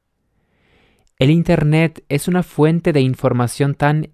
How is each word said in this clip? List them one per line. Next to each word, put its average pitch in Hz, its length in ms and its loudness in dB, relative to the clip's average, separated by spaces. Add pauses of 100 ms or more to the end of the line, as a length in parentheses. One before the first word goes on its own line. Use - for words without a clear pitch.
(1200)
El 135 120 2
Internet 160 800 0
es 147 180 -4
una 180 160 0
fuente 165 500 0
de 143 100 2
información 131 720 -2
tan 151 380 -2